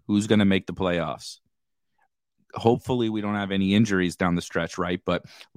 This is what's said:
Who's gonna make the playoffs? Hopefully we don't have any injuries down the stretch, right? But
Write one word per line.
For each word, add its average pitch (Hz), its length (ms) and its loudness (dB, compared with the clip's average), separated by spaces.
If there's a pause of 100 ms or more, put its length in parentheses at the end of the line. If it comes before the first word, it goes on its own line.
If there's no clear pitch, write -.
Who's 104 220 0
gonna 107 160 4
make 95 240 2
the 90 60 -8
playoffs? 87 640 -4 (1160)
Hopefully 120 540 0
we 110 100 -4
don't 104 140 -4
have 101 160 -4
any 98 240 2
injuries 95 420 2
down 87 200 0
the 87 80 -2
stretch, - 340 -6
right? 90 260 -4
But 87 220 -2 (320)